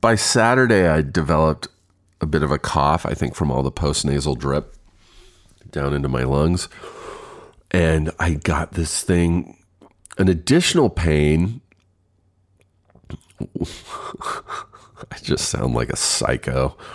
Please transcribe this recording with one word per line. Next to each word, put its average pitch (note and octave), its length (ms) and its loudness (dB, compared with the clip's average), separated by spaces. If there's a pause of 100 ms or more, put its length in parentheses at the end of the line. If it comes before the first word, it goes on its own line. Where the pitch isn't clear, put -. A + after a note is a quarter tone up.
by A2+ 140 4
Saturday, A#2 720 4
I D#2 160 4
developed D#2 680 0 (520)
a D#2 60 -2
bit D2+ 160 0
of C#2+ 100 0
a D2 60 0
cough, - 460 0
I - 100 -4
think - 200 -4
from D2 160 0
all C2 120 0
the C2+ 100 -2
postnasal C#2+ 640 -2
drip C#2 360 -4 (960)
down C#2+ 240 -4
into C#2 140 -2
my B1+ 140 -2
lungs. D2 460 0 (1000)
And D#2+ 480 2
I E2 160 0
got D2+ 380 -2
this - 300 -4
thing, F2 560 0 (580)
an F#2+ 120 4
additional C#3 640 4
pain. D#2+ 680 2 (1800)
<laughs> - 200 -8
I - 1600 -12
just - 280 -2
sound A#1+ 260 -2
like A#1 160 -2
a - 60 -8
psycho. - 800 -2 (180)